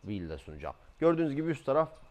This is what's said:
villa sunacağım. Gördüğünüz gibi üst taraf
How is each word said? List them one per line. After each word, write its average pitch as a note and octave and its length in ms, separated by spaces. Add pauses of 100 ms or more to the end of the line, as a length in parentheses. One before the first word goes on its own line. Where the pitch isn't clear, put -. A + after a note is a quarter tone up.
villa F2 340
sunacağım. D2+ 380 (240)
Gördüğünüz E3 360
gibi D#3+ 140
üst D3+ 160
taraf D#3 240 (220)